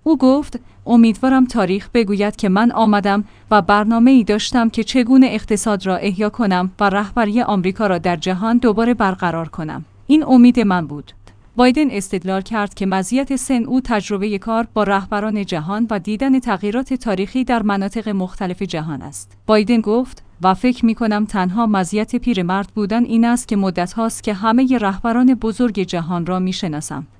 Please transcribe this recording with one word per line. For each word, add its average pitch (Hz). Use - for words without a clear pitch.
او 311
گفت: 269
"امیدوارم 240
تاریخ 202
بگوید 208
که 208
من 208
آمدم 208
و 208
برنامه‌ای 226
داشتم 226
که 220
چگونه 254
اقتصاد 208
را 185
احیا 202
کنم 190
و 202
رهبری 208
آمریکا 190
را 180
در 175
جهان 190
دوباره 233
برقرار 180
کنم. 151
این 302
امید 247
من 185
بود." 147
بایدن 254
استدلال 190
کرد 202
که 196
مزیت 240
سن 247
او 254
تجربهٔ 208
کار 226
با 214
رهبران 202
جهان 190
و 214
دیدن 214
تغییرات 208
تاریخی 220
در 233
مناطق 202
مختلف 185
جهان 160
است. -
بایدن 214
گفت: 220
"و 190
فکر 240
می‌کنم 220
تنها 202
مزیت 208
پیرمرد 190
بودن 214
این 226
است 240
که 220
مدت 180
هاست 226
که 214
همهٔ 233
رهبران 233
بزرگ 220
جهان 170
را 185
می‌شناسم." 156